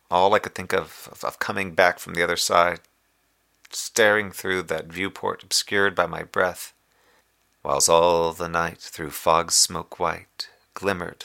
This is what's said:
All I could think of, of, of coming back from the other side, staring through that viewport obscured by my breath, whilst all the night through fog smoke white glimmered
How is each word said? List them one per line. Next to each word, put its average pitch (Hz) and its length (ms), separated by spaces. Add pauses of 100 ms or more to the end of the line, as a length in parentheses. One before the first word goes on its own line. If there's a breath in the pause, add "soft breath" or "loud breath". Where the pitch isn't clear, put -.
(120)
All 92 220
I 101 60
could - 140
think 92 200
of, 82 360
of, - 140
of - 140
coming 98 360
back 90 240
from - 140
the 85 100
other 85 140
side, 87 440 (880)
staring 104 600
through 92 340
that 80 280
viewport 92 500
obscured 98 520
by 87 100
my 82 180
breath, 90 520 (880)
whilst 71 260
all 85 460
the 85 120
night 85 320
through - 300
fog 85 420
smoke - 480
white 85 520 (240)
glimmered 87 500